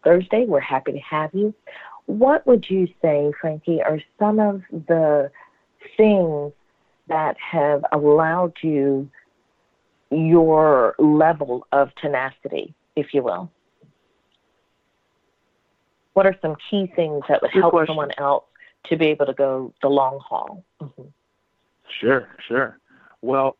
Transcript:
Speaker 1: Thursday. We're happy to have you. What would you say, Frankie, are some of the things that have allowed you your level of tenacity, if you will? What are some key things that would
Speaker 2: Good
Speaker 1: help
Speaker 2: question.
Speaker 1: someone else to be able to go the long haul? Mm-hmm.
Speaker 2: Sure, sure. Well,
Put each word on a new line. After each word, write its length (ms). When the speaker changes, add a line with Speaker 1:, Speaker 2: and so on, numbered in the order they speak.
Speaker 1:
Thursday. 420
We're 140
happy 320
to 80
have 340
you. 180
What 400
would 240
you 160
say, 380
Frankie, 420
are 180
some 200
of 240
the 420
things 560
that 300
have 540
allowed 680
you 460
your 880
level 760
of 240
tenacity, 760
if 180
you 100
will? 280
What 120
are 140
some 160
key 260
things 320
that 140
would 100
Speaker 2:
Good 80
Speaker 1:
help 120
Speaker 2:
question. 200
Speaker 1:
someone 260
else 260
to 120
be 120
able 180
to 80
go 480
the 60
long 320
haul? 440
Mm-hmm. 220
Speaker 2:
Sure, 280
sure. 300
Well, 400